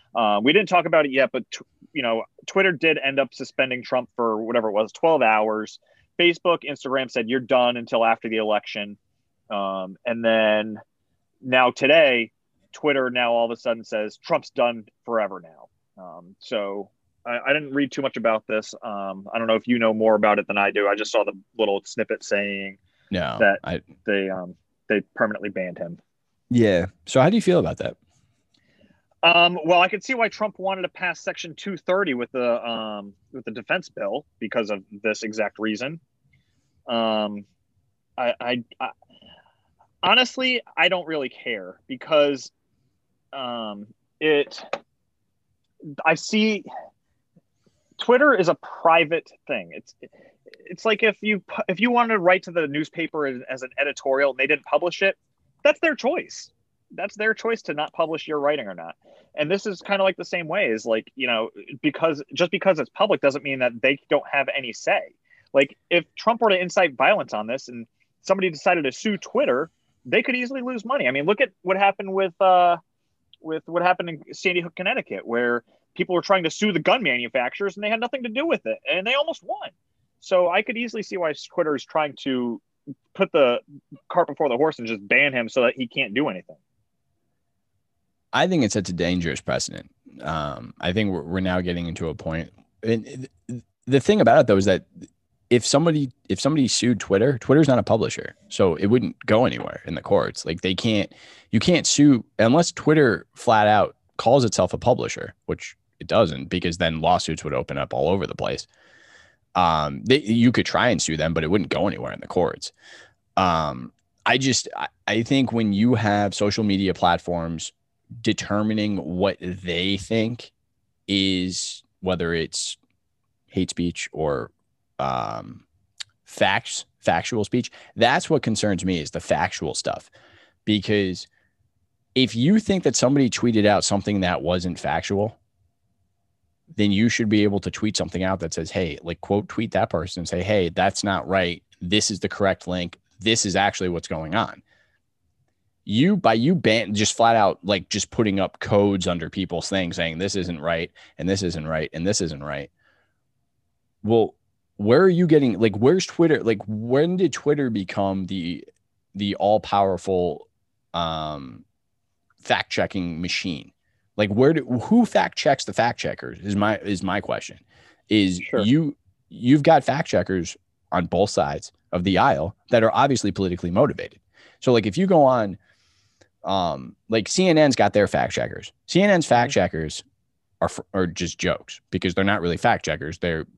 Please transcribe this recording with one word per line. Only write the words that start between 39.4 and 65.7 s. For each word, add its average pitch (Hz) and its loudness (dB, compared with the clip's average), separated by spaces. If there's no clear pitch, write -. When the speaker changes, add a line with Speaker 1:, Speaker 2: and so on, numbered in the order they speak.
Speaker 1:
honestly, 247 2
I 165 4
don't 175 -2
really 151 -4
care 98 -10
because, 143 0
um, 113 -10
it, 151 0
I 160 4
see 214 -2
Twitter 254 4
is 185 2
a 170 4
private 165 0
thing. 98 -6
It's, - -20
it's - -16
like 214 2
if 214 2
you 208 -2
pu-, - -8
if 175 -2
you 240 2
wanted 240 2
to 208 0
write 185 4
to 185 -14
the 165 -2
newspaper 151 -6
as, 123 -6
as 127 -8
an 127 -12
editorial 139 0
and 127 -10
they 135 2
didn't 147 -2
publish 170 -2
it, 196 0
that's 302 4
their 311 0
choice. - -4
That's 202 -10
their 214 0
choice 226 -4
to 165 -6
not 147 -6
publish 160 -4
your 151 -4
writing 143 0
or 95 -12
not. 82 -14
And 151 -2
this 196 -2
is 190 -8
kinda 196 0
like 190 2
the 175 -10
same 175 -6
way, 175 0
is 110 -2
like, 110 -2
you 131 -6
know, 113 -2
because, 160 -2
just 170 0
because 190 0
it's 135 -6
public 196 0
doesn't 139 0
mean 135 -4
that 123 0
they 135 2
don't 147 0
have 139 0
any 127 -8
say. - -2
Like, 139 2